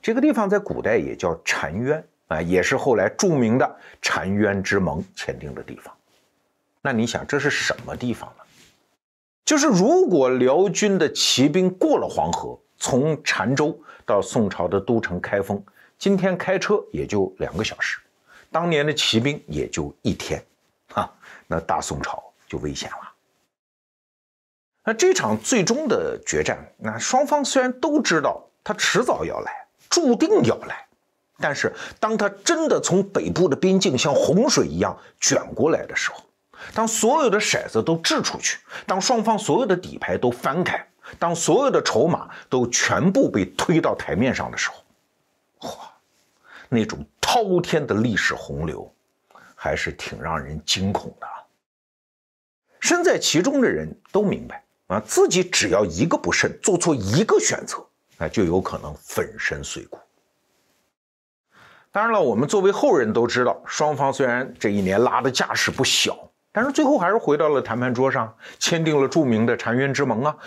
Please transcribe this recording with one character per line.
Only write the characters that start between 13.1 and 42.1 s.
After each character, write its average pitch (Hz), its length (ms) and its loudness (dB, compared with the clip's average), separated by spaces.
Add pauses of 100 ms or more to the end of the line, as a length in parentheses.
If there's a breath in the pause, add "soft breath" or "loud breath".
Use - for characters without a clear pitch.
澶 110 320 0
州 151 260 0 (240 loud breath)
到 104 160 2
宋 104 300 0
朝 87 160 -4
的 95 140 0
都 113 200 0
城 90 200 -6
开 101 200 -2
封， 101 240 -4 (340 soft breath)
今 196 180 2
天 180 200 0
开 185 220 -2
车 - 240 0 (100)
也 69 140 -4
就 98 320 0
两 80 180 -6
个 104 60 -4
小 - 160 -6
时， - 220 -6 (500 soft breath)
当 170 180 -2
年 147 160 2
的 151 80 0
骑 113 280 0
兵 143 260 -2
也 71 220 -6
就 71 340 -6
一 104 120 -2
天 - 280 -8 (520)
啊， - 140 -2 (380 loud breath)
那 82 140 -2
大 78 200 -2
宋 71 220 -6
朝 - 180 -8 (280)
就 76 100 -8
危 73 160 -6
险 - 160 -10
了。 - 60 -14 (1900)
那 220 120 -2
这 370 180 4
场 214 260 0
最 220 240 2
终 262 240 0
的 82 380 0
决 - 180 -2
战， - 160 -2 (200)
那 113 200 -6
双 262 280 0
方 294 180 0
虽 269 160 2
然 254 100 0 (100)
都 302 200 2
知 160 220 0
道 127 200 -2 (220)
他 - 80 -6
迟 - 320 0
早 - 220 -2
要 - 140 -6
来， - 120 -10 (380)
注 269 260 4
定 349 280 4
要 110 120 2 (100)
来， - 200 -14 (520)
但 147 160 -2
是 - 160 -2 (300 loud breath)
当 220 160 0
他 202 140 0
真 320 360 0
的 185 140 2
从 190 260 2
北 87 240 -4
部 170 160 2
的 - 80 2
边 190 240 4
境 160 180 0
像 135 180 0
洪 202 340 4
水 120 180 2
一 76 120 -6
样 95 200 -2 (220 loud breath)
卷 - 180 0 (160)
过 143 140 2
来 - 160 0
的 - 100 -12
时 - 160 -4
候， - 140 -18 (480 loud breath)
当 220 160 0
所 220 340 2
有 247 60 4
的 202 100 2
骰 - 300 -2
子 110 140 0
都 165 160 0
掷 277 240 0
出 - 160 -6
去， - 200 -4 (280 loud breath)
当 190 120 0
双 214 240 2
方 220 160 2
所 170 220 2
有 262 60 0
的 185 100 2
底 - 220 -12
牌 90 180 -4
都 123 140 0
翻 151 340 -2
开， - 240 -4 (300 loud breath)
当 170 160 0
所 196 320 2
有 254 40 4
的 156 120 2
筹 131 260 2
码 - 220 -4 (180 loud breath)